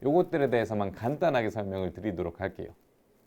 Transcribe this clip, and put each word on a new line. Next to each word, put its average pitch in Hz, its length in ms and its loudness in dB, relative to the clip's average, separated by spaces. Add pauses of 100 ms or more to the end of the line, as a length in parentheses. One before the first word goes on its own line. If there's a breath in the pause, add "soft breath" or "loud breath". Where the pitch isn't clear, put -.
요것들에 147 480 4
대해서만 104 400 2
간단하게 127 580 0
설명을 95 440 -4
드리도록 90 480 -4
할게요. - 280 -6 (580)